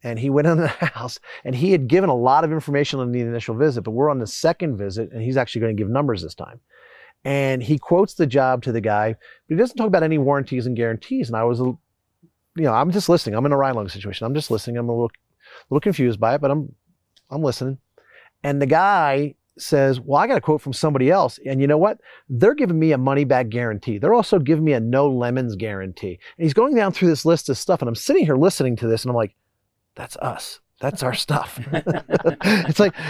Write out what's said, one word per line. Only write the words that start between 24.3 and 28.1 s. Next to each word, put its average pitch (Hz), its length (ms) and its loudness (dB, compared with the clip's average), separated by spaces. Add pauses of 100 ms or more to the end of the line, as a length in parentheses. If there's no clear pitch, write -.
giving 156 260 2
me 151 100 2
a 120 60 0
no 127 280 2
lemons 123 480 -2
guarantee." 95 640 -8 (180)
And 165 80 -6
he's 156 80 2
going 254 220 2
down 202 180 2
through 185 160 2
this 151 160 0
list 165 240 2
of 131 80 0
stuff. - 240 0
And 127 80 -4
I'm 117 60 -2
sitting 302 320 0